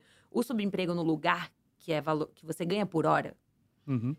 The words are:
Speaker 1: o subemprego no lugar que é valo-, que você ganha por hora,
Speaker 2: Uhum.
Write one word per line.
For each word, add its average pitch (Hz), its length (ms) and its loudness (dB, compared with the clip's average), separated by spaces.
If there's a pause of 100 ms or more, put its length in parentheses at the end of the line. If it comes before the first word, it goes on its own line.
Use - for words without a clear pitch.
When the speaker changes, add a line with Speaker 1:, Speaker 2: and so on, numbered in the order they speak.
(300)
Speaker 1:
o 240 120 0
subemprego 196 520 -2
no 170 80 -2
lugar 165 480 0 (280)
que - 140 -6
é 151 80 0
valo-, 151 340 0
que - 100 -20
você 160 200 -6
ganha 196 200 0
por 156 220 0
hora, 151 280 2 (520)
Speaker 2:
Uhum. 131 320 0